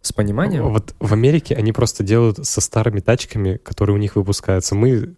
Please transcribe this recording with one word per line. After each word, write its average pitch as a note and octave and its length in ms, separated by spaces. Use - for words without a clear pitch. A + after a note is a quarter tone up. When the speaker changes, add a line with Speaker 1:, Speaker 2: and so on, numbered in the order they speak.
Speaker 1:
С - 120
пониманием? A#2 560
Speaker 2:
Вот G#2+ 300
в G#2 140
Америке C3+ 420
они A2 180
просто A2+ 300
делают A2 440
со - 120
старыми A2 420
тачками, G#2 600
которые G2+ 320
у G#2 40
них G#2 160
выпускаются, G2 580
мы, A2+ 440